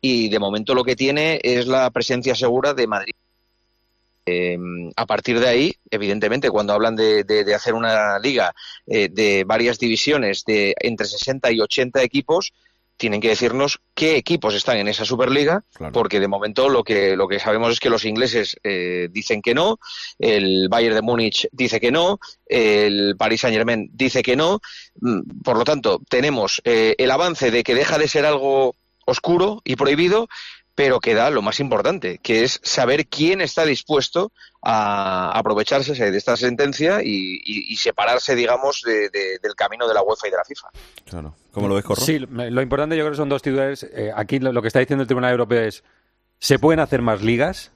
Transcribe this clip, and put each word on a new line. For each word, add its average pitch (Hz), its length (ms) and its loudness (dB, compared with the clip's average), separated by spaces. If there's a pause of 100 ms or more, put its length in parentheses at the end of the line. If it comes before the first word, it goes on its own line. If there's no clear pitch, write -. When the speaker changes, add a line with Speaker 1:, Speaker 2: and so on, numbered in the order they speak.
Speaker 1:
y, 117 300 2
de 110 80 0
momento, 104 360 0
lo 127 100 2
que 123 120 0
tiene 147 460 0
es 123 240 0
la 131 240 2
presencia 123 440 -2
segura 127 400 0
de 123 120 0
Madrid. 104 260 -4 (1120)
Eh, 87 300 -2 (380)
a 117 120 -4
partir 113 340 -2
de 127 80 2
ahí, 131 260 2 (160)
evidentemente, 107 600 -2
cuando 101 220 0
hablan 113 220 0
de, 107 300 2
de, 104 200 2
de 104 100 0
hacer 113 200 -2
una 107 460 0
liga, 113 320 0 (340)
eh, 104 220 0
de 98 360 0
varias 113 340 0
divisiones, 117 640 -2
de 104 340 0
entre 110 280 -4
sesenta 127 440 -4
y 113 100 2
ochenta 127 420 0
equipos, 143 500 -2 (460)
tienen 107 220 -2
que 113 100 2
decirnos 123 500 0 (140)
qué 156 220 2
equipos 120 380 0
están 113 220 0
en 101 100 -2
esa 107 180 -4
Superliga, 135 600 0 (100)
Speaker 2:
Claro. 78 180 -12
Speaker 1:
porque 107 280 0
de 98 80 0
momento 104 400 0
lo 127 160 2
que, 98 320 2
lo 95 100 2
que 101 140 -2
sabemos 113 320 2
es 117 80 -2
que 127 100 2
los 110 140 0
ingleses, 113 580 0
eh, 90 480 -2
dicen 104 320 -4
que 117 120 0
no, 190 260 0 (400)
el 95 480 2
Bayern 117 260 4
de 107 80 2
Múnich 113 480 0
dice 117 300 -2
que 117 100 2
no, 175 300 2 (260)
el 104 720 2
Paris 110 220 0
Saint-Germain 113 520 0
dice 127 300 0
que 123 140 2
no. 175 240 2 (400)
Mm, 113 420 -2
por 120 160 0
lo 120 60 2
tanto, 120 440 0
tenemos, 139 560 0
eh, 110 320 4
el 131 140 2
avance 143 400 2
de 117 140 0
que 120 100 0
deja 147 240 0
de 151 80 2
ser 147 180 0
algo 135 520 2 (280)
oscuro 175 600 0
y 127 100 -2
prohibido, 170 540 2 (460)
pero 131 260 2
queda 117 280 2
lo 131 140 0
más 104 180 -2
importante, 117 600 -2
que 113 220 2
es - 180 -2
saber 139 440 0
quién 180 360 0
está 160 240 0
dispuesto 151 640 0 (300)
a 98 760 0
aprovecharse 113 540 0
de 107 240 0
esta 120 180 0
sentencia 139 680 0
y, 95 420 -4
y, 107 300 -10
y - 20 -8
separarse, 117 580 0
digamos, 123 520 0
de, 107 240 0
de, 95 320 -4
del 104 120 -4
camino 107 320 -4
de 113 60 0
la 104 100 2
uefa 104 260 -2
y - 20 -4
de 92 80 -2
la 87 60 -2
fifa. - 240 -18 (360)
Speaker 2:
Claro. 78 300 -14 (160)
¿Cómo 101 180 -4
lo 98 60 0
ves, 101 100 -2
Corro? 101 160 -2
Speaker 3:
Sí, 151 260 -2
me, 120 240 -8
lo 127 120 -2
importante 143 340 -2
yo 156 60 0
creo 151 80 -2
que 143 80 -6
son 143 100 -2
dos 139 140 -2
titulares. 135 400 -2
Eh, 107 340 -8
aquí 107 220 -2
lo, 131 120 0
lo 120 120 0
que 110 60 0
está 123 100 2
diciendo 135 240 2
el 120 60 -4
Tribunal 123 240 2
Europeo 120 280 2
es, 107 240 -4 (540)
se 135 200 4
pueden 160 220 4
hacer 135 220 0
más 110 180 0
ligas 120 560 0